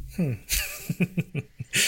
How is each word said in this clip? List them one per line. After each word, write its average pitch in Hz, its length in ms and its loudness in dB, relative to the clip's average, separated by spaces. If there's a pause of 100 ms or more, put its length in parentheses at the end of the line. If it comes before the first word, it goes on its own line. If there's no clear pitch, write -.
(160)
Hm. 135 240 2 (580)
<laughs> - 460 0 (440)